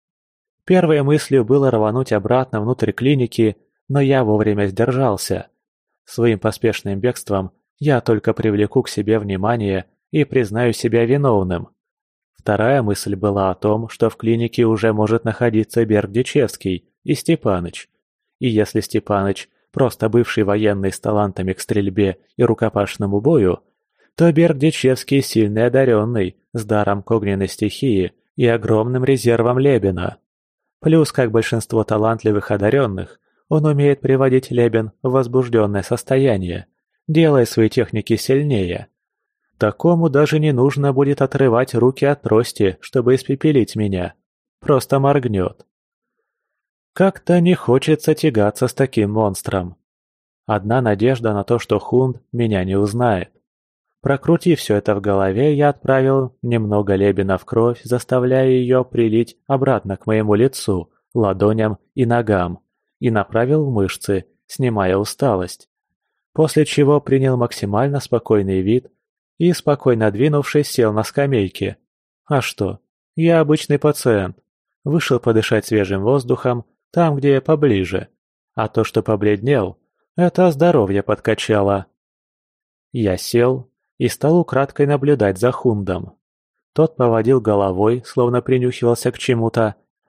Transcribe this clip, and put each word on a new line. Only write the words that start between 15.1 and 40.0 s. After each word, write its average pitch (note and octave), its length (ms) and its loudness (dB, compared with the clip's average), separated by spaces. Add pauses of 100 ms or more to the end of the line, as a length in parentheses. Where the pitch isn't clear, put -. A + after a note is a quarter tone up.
находиться A2+ 600 0
Бердичевский G#2 1040 -2 (140)
и D3 120 -2
Степаныч. F#2 760 -4 (500)
И C3 100 -2
если G#2+ 320 0
Степаныч G2 680 -4 (240)
просто A2+ 360 -2
бывший A2 360 0
военный G2+ 480 0
с - 80 -14
талантами G2+ 520 -2
к - 80 -8
стрельбе G2 580 -2 (180)
и B2 80 2
рукопашному G2+ 760 -2
бою, A2+ 400 2 (560)
то E3+ 160 4
Бердичевский C#3 880 0
сильный A2 440 0
одаренный, A#2 720 0 (160)
с A2+ 120 -6
даром G2+ 380 -2
к - 80 -8
огненной G2+ 380 0
стихии G#2 640 -2 (240)
и B2+ 100 0
огромным A#2 580 0
резервом A#2+ 540 2
Лебена. G2+ 600 0 (600)
Плюс, D#3 320 2
как A#2+ 180 0
большинство A2+ 540 0
талантливых A2 640 0
одаренных, G#2 720 -2 (280)
он D#3 180 0
умеет C#3+ 340 2
приводить C3 500 2
Лебен A2+ 420 0 (100)
в C3 80 -2
возбужденное A#2+ 720 0
состояние, G#2+ 840 -2 (400)
делая D3+ 400 4
свои A2 220 2
техники A2+ 480 -2
сильнее. B2+ 720 -2 (680)
Такому E3 500 2